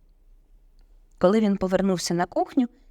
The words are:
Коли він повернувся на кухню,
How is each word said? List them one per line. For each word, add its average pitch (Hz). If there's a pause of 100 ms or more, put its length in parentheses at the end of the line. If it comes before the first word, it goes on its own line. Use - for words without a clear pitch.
(1160)
Коли 202
він 202
повернувся 190
на 175
кухню, 277 (240)